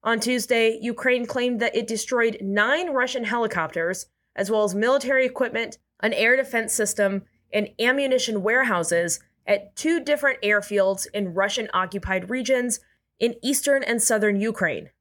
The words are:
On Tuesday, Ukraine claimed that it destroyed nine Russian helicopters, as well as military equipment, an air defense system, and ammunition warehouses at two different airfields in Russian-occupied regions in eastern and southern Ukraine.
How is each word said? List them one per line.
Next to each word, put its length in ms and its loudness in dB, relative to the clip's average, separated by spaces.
On 160 0
Tuesday, 640 2
Ukraine 440 0
claimed 360 -2
that 120 0
it 140 -2
destroyed 540 0
nine 480 0
Russian 340 0
helicopters, 840 -2
as 160 -2
well 140 2
as 100 -2
military 500 2
equipment, 520 -4
an 100 0
air 240 4
defense 380 -2
system, 500 0
and 160 0
ammunition 640 2
warehouses 800 2
at 300 0
two 240 0
different 400 0
airfields 720 2
in 200 -4
Russian-occupied 960 -2
regions 520 0
in 220 0
eastern 420 0
and 200 0
southern 320 2
Ukraine. 540 -2